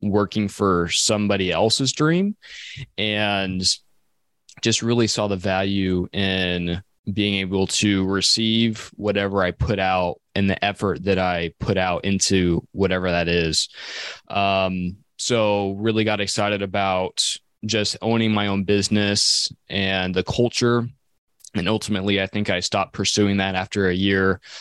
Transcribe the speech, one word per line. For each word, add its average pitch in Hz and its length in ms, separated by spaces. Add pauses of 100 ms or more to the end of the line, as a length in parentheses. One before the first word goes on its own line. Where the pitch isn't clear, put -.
working 104 460
for 92 440
somebody 101 600
else's 113 420
dream, 175 440 (600)
and 101 640 (1000)
just 113 200
really 117 260
saw 107 180
the 101 80
value 95 800
in 90 720 (280)
being 101 240
able 95 300
to 98 400
receive 110 880
whatever 101 480
I 90 80
put 95 300
out 92 400 (160)
and 101 120
the - 160
effort 95 400
that 95 140
I 87 400
put - 180
out 92 280
into 92 640
whatever 92 400
that 87 160
is. 85 440 (580)
Um, 95 720 (200)
so 104 540
really 110 320
got 107 160
excited 104 420
about 95 640 (420)
just 107 360
owning 113 280
my 104 160
own 98 160
business 101 880 (180)
and 95 460
the 92 80
culture. 120 640 (720)
And 87 120
ultimately, 101 520
I 95 60
think 104 240
I 92 80
stopped - 360
pursuing 101 420
that 95 180
after 95 340
a 90 60
year, 95 460 (200)